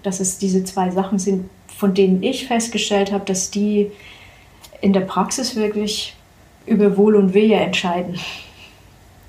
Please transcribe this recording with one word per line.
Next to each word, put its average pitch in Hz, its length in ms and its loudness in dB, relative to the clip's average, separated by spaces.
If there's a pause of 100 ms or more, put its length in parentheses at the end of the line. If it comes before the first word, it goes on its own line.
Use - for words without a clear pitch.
dass 190 180 -4
es 190 160 -4
diese 190 260 0
zwei 185 260 -2
Sachen 190 300 -2
sind, 185 300 -2 (260)
von 196 180 0
denen 185 300 4
ich 254 240 -4
festgestellt 208 640 -2
habe, 196 140 -4
dass 185 260 -4
die 208 400 0 (880)
in 196 140 2
der 190 80 2
Praxis 214 560 -4
wirklich 208 580 -4 (500)
über 202 300 4
Wohl 214 220 6
und 190 160 4
Wehe 214 260 4
entscheiden. 175 580 -4 (1120)